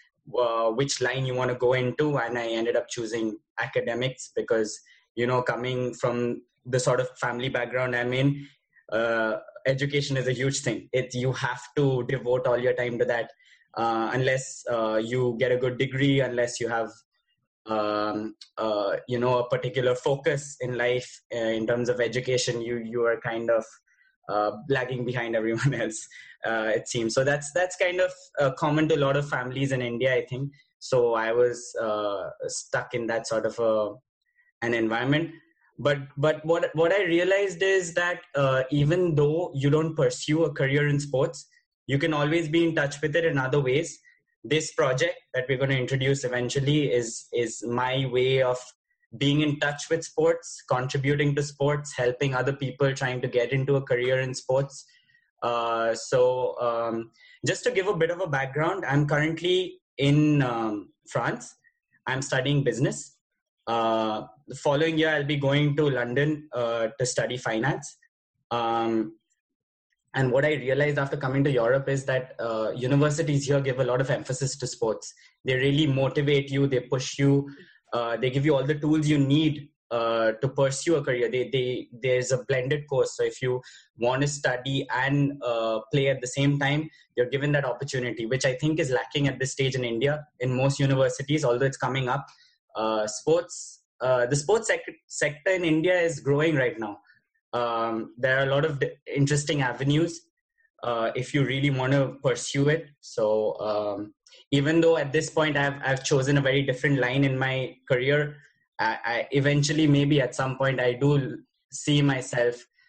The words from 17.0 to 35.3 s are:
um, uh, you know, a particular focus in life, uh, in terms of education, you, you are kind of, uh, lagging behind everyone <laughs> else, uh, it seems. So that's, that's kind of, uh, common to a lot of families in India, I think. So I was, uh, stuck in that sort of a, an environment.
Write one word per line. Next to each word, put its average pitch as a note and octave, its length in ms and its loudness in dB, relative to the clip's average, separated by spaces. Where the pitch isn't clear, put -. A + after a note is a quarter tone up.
um, G#2+ 680 -2
uh, G#2 400 0
you B2 120 -2
know, B2 200 2
a A#2+ 100 -2
particular B2+ 460 0
focus C#3+ 640 -2
in B2 160 -4
life, B2 440 -2
uh, - 20 -4
in A2+ 300 -2
terms A#2+ 220 0
of B2 100 0
education, B2 600 0
you, A#2+ 160 -4
you A#2 280 -4
are A#2 160 2
kind A#2 280 -4
of, A2+ 140 2
uh, G#2 240 0
lagging B2+ 360 -2
behind A#2 300 -2
everyone A2+ 380 0
<laughs> A#2 80 -4
else, A2 260 -6
uh, A2 280 -2
it A#2 140 -2
seems. A2+ 260 -2
So C3+ 100 2
that's, C#3+ 300 -2
that's F3+ 220 0
kind F3+ 260 0
of, F#3 100 0
uh, C3+ 180 2
common D#3 320 2
to D#3+ 60 4
a - 20 4
lot C#3 200 2
of C#3+ 120 -2
families C3 420 -2
in B2+ 100 0
India, B2 320 0
I A#2+ 120 2
think. C#3 260 -6
So A#2+ 340 2
I A2+ 180 2
was, A#2+ 500 2
uh, G#2 480 -2
stuck - 460 -6
in A#2 140 -2
that A2+ 200 -2
sort A2 180 -2
of A2 140 -4
a, G#2+ 360 0
an A#2+ 80 0
environment. A#2+ 580 0